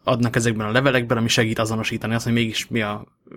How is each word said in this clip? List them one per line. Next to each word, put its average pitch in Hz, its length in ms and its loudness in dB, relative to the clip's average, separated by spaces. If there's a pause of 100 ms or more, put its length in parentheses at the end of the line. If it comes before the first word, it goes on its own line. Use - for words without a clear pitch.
adnak 120 320 2
ezekben 113 320 0
a 107 40 -4
levelekben, 127 460 2
ami 113 100 2
segít 113 320 2
azonosítani 110 540 -2
azt, 117 100 -2
hogy 117 100 0
mégis 117 340 0
mi 117 140 -2
a, 104 260 -6 (300)